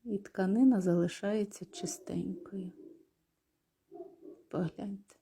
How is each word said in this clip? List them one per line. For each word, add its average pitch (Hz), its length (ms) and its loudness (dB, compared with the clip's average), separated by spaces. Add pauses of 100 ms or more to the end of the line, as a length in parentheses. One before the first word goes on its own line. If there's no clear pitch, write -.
І 220 140 -4
тканина 202 640 4
залишається 185 840 0
чистенькою. 180 1080 -8 (1800)
Погляньте. 196 720 -6